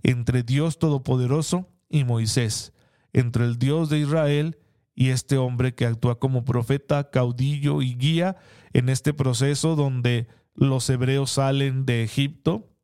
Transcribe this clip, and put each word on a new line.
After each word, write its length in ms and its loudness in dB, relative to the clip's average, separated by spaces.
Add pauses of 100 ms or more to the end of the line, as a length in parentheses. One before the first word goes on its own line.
entre 400 2
Dios 340 0
Todopoderoso 880 0 (260)
y 120 2
Moisés, 680 -2 (400)
entre 320 2
el 160 -2
Dios 300 0
de 100 2
Israel 580 0 (380)
y 140 2
este 280 0
hombre 380 0
que 100 0
actúa 340 0
como 260 0
profeta, 640 0
caudillo 720 0
y 140 -4
guía 420 0 (340)
en 160 2
este 260 0
proceso 600 0
donde 540 0 (260)
los 340 0
hebreos 420 0
salen 540 0
de 180 0
Egipto 640 -2 (140)